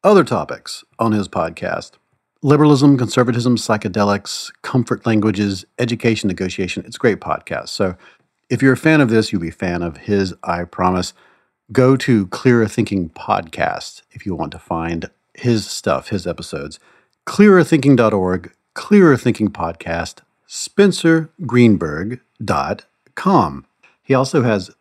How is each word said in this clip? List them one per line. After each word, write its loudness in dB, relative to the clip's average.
Other 6
topics -8
on 0
his -2
podcast: -6
liberalism, 4
conservatism, 0
psychedelics, -4
comfort -2
languages, 0
education, -2
negotiation. -6
It's -18
a -18
great 0
podcast. -8
So -4
if -2
you're 4
a -2
fan 2
of 2
this, 2
you'll -2
be -6
a -10
fan -6
of -8
his, -2
I -4
promise. -2
Go 4
to 0
Clearer 0
Thinking -2
Podcast -6
if -14
you -4
want -6
to -18
find -6
his -2
stuff, -4
his -6
episodes. -10
Clearer 4
thinking 4
dot 4
org, -2
Clearer 4
Thinking -2
Podcast, -8
Spencer 0
Greenberg 2
dot -4
com. 0
He -2
also 2
has 0